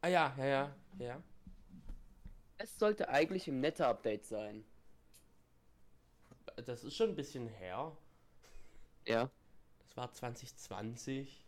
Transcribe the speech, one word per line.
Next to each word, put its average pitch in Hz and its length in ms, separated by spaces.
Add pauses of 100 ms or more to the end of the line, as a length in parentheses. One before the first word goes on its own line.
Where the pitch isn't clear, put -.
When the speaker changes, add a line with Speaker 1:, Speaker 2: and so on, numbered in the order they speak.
Speaker 1:
Ah 165 60
ja, 160 300
ja, 135 80
ja, 139 300 (240)
ja. 123 240 (1400)
Speaker 2:
Es - 200
sollte 208 300
eigentlich 160 380
im 139 120
Netta-Update 123 640
sein. 107 380 (2000)
Speaker 1:
Das 120 180
ist 143 120
schon 226 140
ein 180 60
bisschen 139 320
her. 104 480 (1080)
Speaker 2:
Ja. 117 240 (580)
Speaker 1:
Das - 100
war 123 160
zwanzig 123 420
zwanzig. 123 920